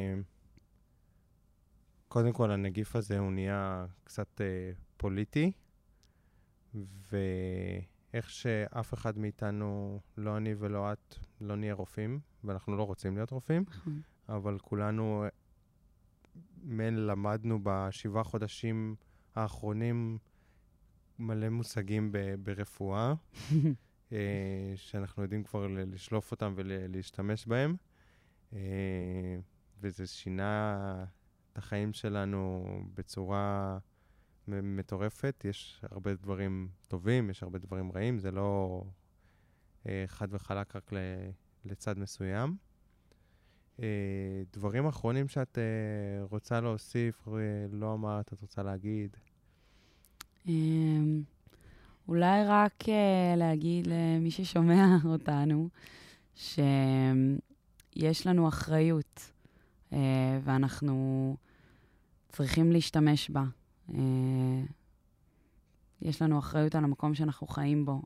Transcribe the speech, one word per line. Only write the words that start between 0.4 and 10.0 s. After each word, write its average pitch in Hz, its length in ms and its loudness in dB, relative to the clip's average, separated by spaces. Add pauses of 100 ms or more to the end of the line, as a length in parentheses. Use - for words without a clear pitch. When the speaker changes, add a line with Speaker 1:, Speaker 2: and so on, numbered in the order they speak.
Speaker 1:
קודם 117 260 4
כל, 110 180 2
הנגיף 98 440 -2
הזה 101 240 0
הוא 95 120 0
נהיה 95 540 -2 (180)
קצת, - 380 -8
אה, 92 300 -4 (260)
פוליטי, 107 540 0 (1600)
ואיך 92 1200 -4
שאף 113 640 -4
אחד 110 240 -4
מאיתנו, 104 800 -4 (180)